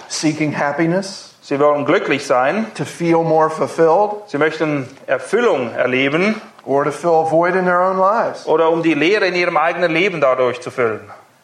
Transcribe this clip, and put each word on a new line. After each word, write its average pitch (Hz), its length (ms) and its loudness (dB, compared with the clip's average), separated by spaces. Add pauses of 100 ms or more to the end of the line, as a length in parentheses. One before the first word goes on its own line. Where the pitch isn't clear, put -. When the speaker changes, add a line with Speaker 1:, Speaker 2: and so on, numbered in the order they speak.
Speaker 1:
Seeking 151 500 -2
happiness. 165 800 -2
Speaker 2:
Sie 139 200 -4
wollen 147 240 4
glücklich 156 420 0
sein. 143 480 0
Speaker 1:
To 156 100 -6
feel 165 340 0
more 160 320 2
fulfilled. 190 760 2
Speaker 2:
Sie 143 120 -6
möchten 151 500 -2 (180)
Erfüllung 139 680 0
erleben. 139 640 0 (220)
Speaker 1:
Or 139 180 0
to 147 80 -2
fill 170 200 -2
a 160 200 2
void 170 240 2
in 185 120 0
their 180 140 2
own 190 180 0
lives. 190 500 0
Speaker 2:
Oder 160 200 2
um 165 140 0
die 160 120 0
Leere 185 340 2
in 180 80 -4
ihrem 175 200 0
eigenen 170 360 0
Leben 170 280 0
dadurch 127 400 2
zu 123 120 -12
füllen. 107 360 -4 (360)